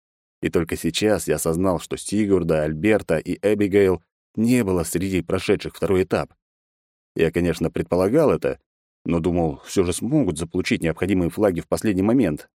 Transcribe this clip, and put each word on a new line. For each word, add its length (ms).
И 80
только 260
сейчас 520
я 80
осознал, 440
что 160
Сигурда, 680
Альберта 560
и 240
Эбигейл 600
не 300
было 200
среди 380
прошедших 520
второй 280
этап. 320
Я, 160
конечно, 400
предполагал 600
это, 300
но 160
думал, 440
все 200
же 80
смогут 460
заполучить 440
необходимые 480
флаги 300
в 80
последний 340
момент, 540